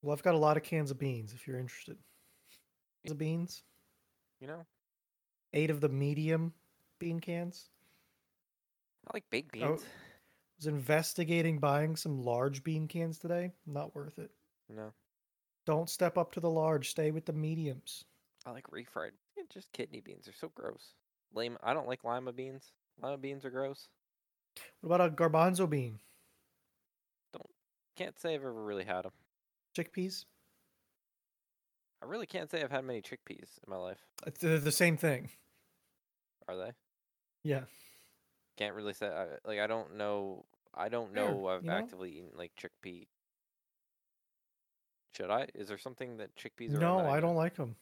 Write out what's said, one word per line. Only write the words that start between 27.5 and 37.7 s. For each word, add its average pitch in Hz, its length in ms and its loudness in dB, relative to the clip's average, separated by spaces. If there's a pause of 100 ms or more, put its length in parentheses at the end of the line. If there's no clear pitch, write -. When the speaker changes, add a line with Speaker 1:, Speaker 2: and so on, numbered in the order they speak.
Speaker 2:
can't - 220 -4
say 165 160 0
I've 143 60 0
ever 131 120 -4 (120)
really 101 200 0
had 92 220 0
'em. 95 60 -10 (640)
Speaker 1:
Chickpeas? 185 480 -4 (1800)
Speaker 2:
I - 40 -12
really 202 200 -6
can't 170 240 -6
say 165 120 0
I've 131 80 -2
had 135 140 0
many 120 180 -4
chickpeas - 600 -14
in - 60 -18
my 95 60 -4
life. 90 300 -8 (200)
Speaker 1:
It's, - 180 -8
uh, 160 180 6
the 147 100 2
same 170 240 6
thing. 143 340 0 (1160)
Speaker 2:
Are 92 80 -6
they? 95 160 -6 (720)
Speaker 1:
Yeah. 135 220 0 (920)